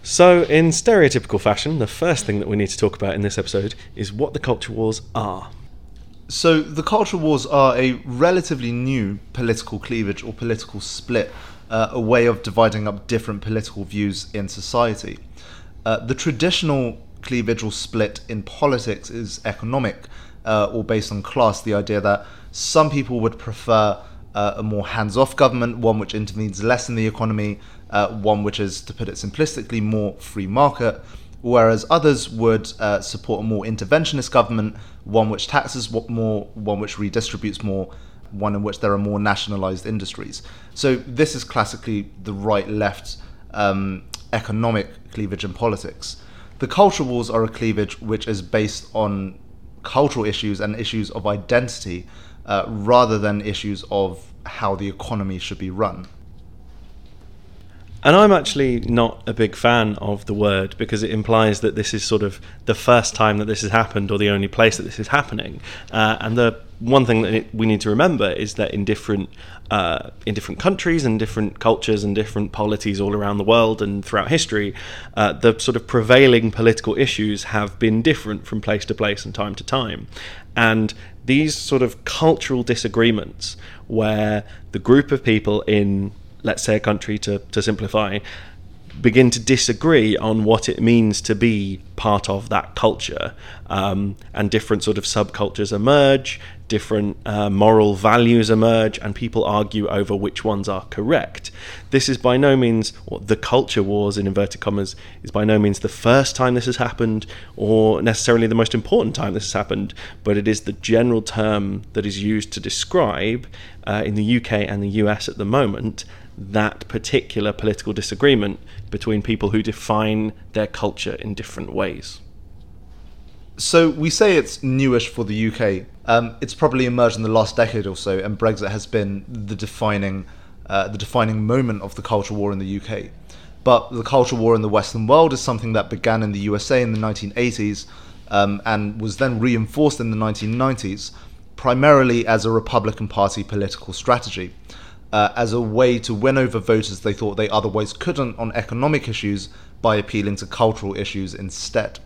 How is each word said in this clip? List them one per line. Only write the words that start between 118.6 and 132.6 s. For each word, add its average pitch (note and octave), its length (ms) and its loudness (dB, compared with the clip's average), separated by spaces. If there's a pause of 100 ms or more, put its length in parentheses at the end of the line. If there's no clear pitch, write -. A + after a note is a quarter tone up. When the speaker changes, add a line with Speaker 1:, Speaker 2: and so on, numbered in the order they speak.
Speaker 1:
between G#2+ 320 -2
people G#2 280 0
who G#2+ 100 2
define G#2+ 720 -2 (200)
their G#2+ 160 -2
culture - 460 -6
in G#2 200 -8
different - 380 -12
ways. - 480 -6 (1400)
Speaker 2:
So E3 340 6
we D#3 180 -2
say G3 280 4
it's - 260 -2
newish C3 460 2
for A#2+ 160 -6
the G#2 100 -4
U A2 160 0
K. G#2 360 -2 (180)
Um, A#2 360 2
it's C3 140 -8
probably C3 320 2
emerged A#2+ 300 2
in A2 60 -4
the A2 60 0
last A2 280 2
decade A2 300 0
or F#2+ 100 -6
so, F#2+ 220 -2
and G2+ 200 -4
Brexit G#2 300 0
has G2+ 180 -6
been G2 400 -2
the G#2+ 300 -8
defining, G2 680 -2 (400)
uh, G2 220 0
the G#2 100 -8
defining A2 460 0
moment A#2 380 0
of G2 140 -12
the G2 60 -12
culture G#2+ 320 -2
war G2+ 180 -2
in G2 60 -4
the F#2+ 80 -6